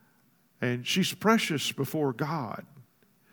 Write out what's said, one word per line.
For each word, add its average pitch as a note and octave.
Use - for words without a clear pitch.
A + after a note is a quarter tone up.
And B2
she's -
precious G3+
before C#3
God. D3